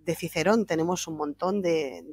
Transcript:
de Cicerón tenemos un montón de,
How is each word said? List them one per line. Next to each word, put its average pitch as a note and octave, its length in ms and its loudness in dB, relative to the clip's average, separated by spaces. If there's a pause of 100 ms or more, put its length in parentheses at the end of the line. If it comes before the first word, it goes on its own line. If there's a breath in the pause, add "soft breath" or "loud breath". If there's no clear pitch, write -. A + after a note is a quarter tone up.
de E3 100 0
Cicerón F3+ 500 2
tenemos E3+ 420 0
un D#3+ 100 -6
montón F3 440 -2
de, D#3+ 520 0